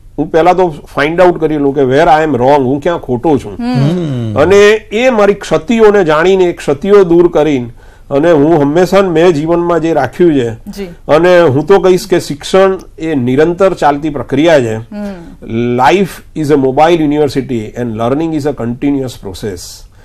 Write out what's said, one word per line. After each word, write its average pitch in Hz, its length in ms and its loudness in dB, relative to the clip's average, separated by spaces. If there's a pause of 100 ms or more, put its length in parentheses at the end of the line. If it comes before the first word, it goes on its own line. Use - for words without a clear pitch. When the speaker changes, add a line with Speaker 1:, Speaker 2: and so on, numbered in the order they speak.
(180)
Speaker 1:
હું 151 140 -6
પહેલા 175 220 2
તો 180 160 0
ફાઇન્ડ 151 520 -4
આઉટ 170 180 2
કરી 156 180 -2
લઉં 139 180 0
કે 147 60 0
where 135 260 2
I 156 180 2
am 156 60 -2
wrong, 131 320 2
હું 139 180 -2
ક્યાં 170 180 -4
ખોટો 131 380 -2
છું. 101 160 -8
Speaker 2:
હમ. 240 200 -6
Speaker 3:
હમ. 135 680 -2
Speaker 1:
અને 202 300 4 (200)
એ 240 180 0
મારી 208 240 2
ક્ષતિઓને 202 680 0
જાણીને, 170 400 2
એ 175 100 0
ક્ષતિઓ 196 500 2
દૂર 170 280 2
કરીને, 143 380 -2 (400)
અને 147 220 0
હું 156 280 4
હંમેશા 175 420 2
મેં 175 300 2
જીવનમાં 170 480 0
જે 160 140 -2
રાખ્યું 151 400 0
છે, 120 380 -4
Speaker 2:
જી. 202 140 -12
Speaker 1:
અને 175 560 2
હું 151 240 2
તો 196 140 4
કહીશ 185 280 0
કે 175 120 0
શિક્ષણ 190 600 0 (200)
એ 160 160 -4
નિરંતર 165 580 0
ચાલતી 147 360 -2
પ્રક્રિયા 143 500 0
છે. 113 160 -4
Speaker 2:
હમ. 202 380 -12 (600)
Speaker 1:
Life 160 640 0
is 156 60 -4
a 147 100 2
mobile 143 420 2
university 143 640 -2 (200)
and 120 100 -6
learning 127 380 -2
is 151 180 -4
a 135 160 -6
continuous 127 640 -6
process. 95 300 -10 (480)